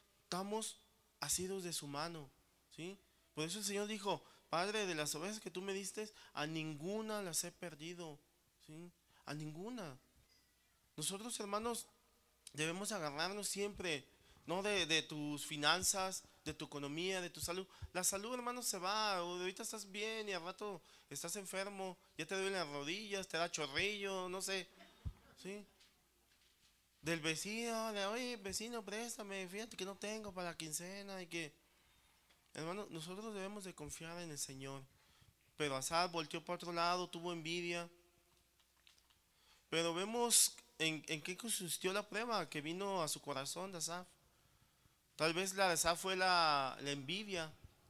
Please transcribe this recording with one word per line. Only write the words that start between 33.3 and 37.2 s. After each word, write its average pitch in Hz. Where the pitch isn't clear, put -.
debemos 196
de 185
confiar 165
en 170
el 143
Señor. 135
Pero 147
Asaf 165
volteó 160
para 175
otro 170
lado, 175
tuvo 175